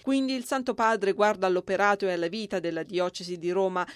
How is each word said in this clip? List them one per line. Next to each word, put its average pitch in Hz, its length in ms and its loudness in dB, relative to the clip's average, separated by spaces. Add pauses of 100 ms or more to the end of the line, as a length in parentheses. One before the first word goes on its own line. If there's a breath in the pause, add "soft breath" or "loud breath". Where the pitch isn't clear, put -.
Quindi 269 340 0
il 247 80 -4
Santo 262 300 -2
Padre 220 400 2
guarda 190 340 2
all'operato 196 580 2
e 185 60 0
alla 170 160 -2
vita 202 320 -4
della 160 240 -4
Diocesi 180 540 -4
di 170 140 -2
Roma 185 440 0